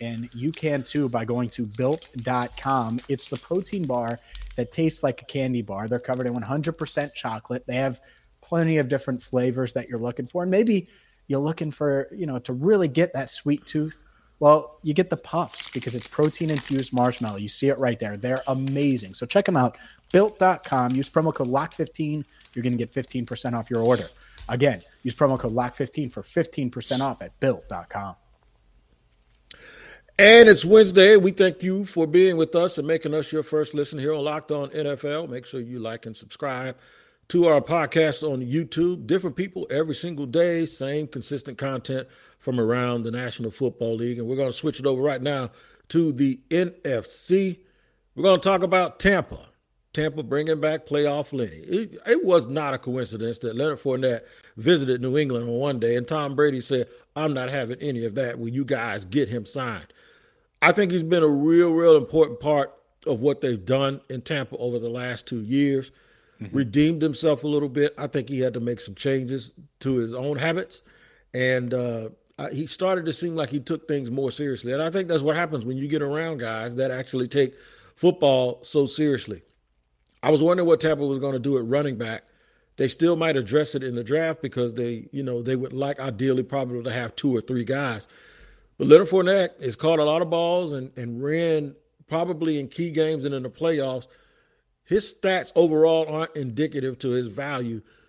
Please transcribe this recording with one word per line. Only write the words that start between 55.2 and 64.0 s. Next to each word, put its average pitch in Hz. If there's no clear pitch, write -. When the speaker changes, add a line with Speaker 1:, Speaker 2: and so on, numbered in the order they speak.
Speaker 2:
on 117
one 131
day 117
and 123
Tom 147
Brady 139
said, 123
"I'm 151
not 127
having 127
any 123
of 107
that. 120
Will 117
you 131
guys 113
get 110
him 117
signed?" 120
I 165
think 185
he's 175
been 165
a 156
real, 165
real 165
important 156
part 143
of 131
what 139
they've 117
done 135